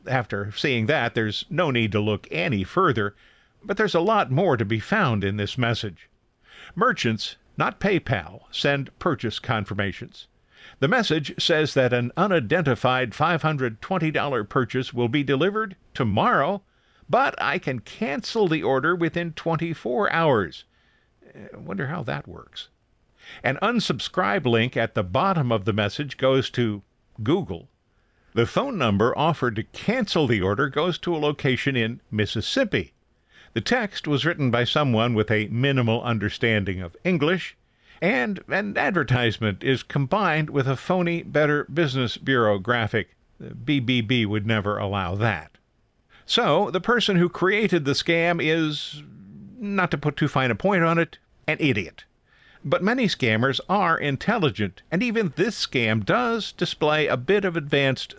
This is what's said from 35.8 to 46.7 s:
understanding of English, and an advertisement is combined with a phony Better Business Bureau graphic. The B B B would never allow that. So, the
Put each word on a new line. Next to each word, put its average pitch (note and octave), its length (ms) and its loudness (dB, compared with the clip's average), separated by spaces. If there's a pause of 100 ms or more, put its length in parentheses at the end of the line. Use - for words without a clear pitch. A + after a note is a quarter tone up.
understanding G#2+ 760 0
of F2 240 -10
English, E3+ 540 0 (420)
and G#3+ 400 -2 (100)
an F#3+ 280 -2
advertisement B2 840 0
is C3 180 0
combined D#3 720 0
with C3 160 0
a C3+ 80 0
phony E3+ 480 0
Better D3 400 2
Business C3+ 540 -2
Bureau A2+ 420 2
graphic. A2 560 -2 (240)
The A#2 160 -14
B C3+ 240 0
B B2 220 0
B A2+ 260 2
would G#2 180 -2
never G#2 320 0
allow G2 380 -2
that. G2+ 420 -2 (680)
So, F#3+ 420 2
the F3 120 -2